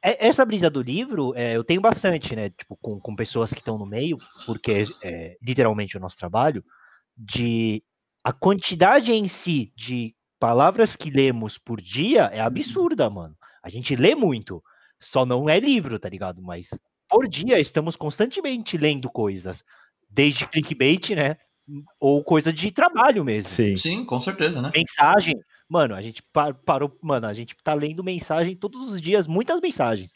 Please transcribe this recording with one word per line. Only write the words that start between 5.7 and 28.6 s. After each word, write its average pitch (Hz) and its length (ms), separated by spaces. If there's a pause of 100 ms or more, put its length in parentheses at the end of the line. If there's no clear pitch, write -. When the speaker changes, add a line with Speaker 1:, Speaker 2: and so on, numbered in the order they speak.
Speaker 1:
o 95 40
nosso 92 180
trabalho, 110 440 (540)
de 113 640 (420)
a 131 80
quantidade 202 800
em 214 160
si 147 480
de 117 380 (240)
palavras 156 580
que 156 140
lemos 127 480
por 113 220
dia 123 520
é 107 80
absurda, 302 680
mano. 104 260 (280)
A 156 60
gente 127 280
lê 165 180
muito, 127 480 (360)
só - 260
não 127 240
é 160 100
livro, 208 400
tá 98 100
ligado? 92 340
Mas 90 260 (400)
por 311 180
dia 190 320
estamos 160 380
constantemente 247 800
lendo 143 340
coisas, 95 520 (480)
desde 143 360
clickbait, 151 640
né? 156 260 (640)
Ou 143 240
coisa 160 280
de 165 200
trabalho 254 520
mesmo. 107 280
Speaker 2:
Sim. 104 240
Speaker 3:
Sim, 185 280
com 123 140
certeza, 160 420
né? 135 140
Speaker 1:
Mensagem, 156 640 (320)
mano, 147 260
a 95 80
gente 110 180 (120)
pa-, 147 200
parou, 139 480
mano, 127 280
a 104 40
gente 117 300
tá 156 120
lendo 151 280
mensagem 180 540
todos 233 360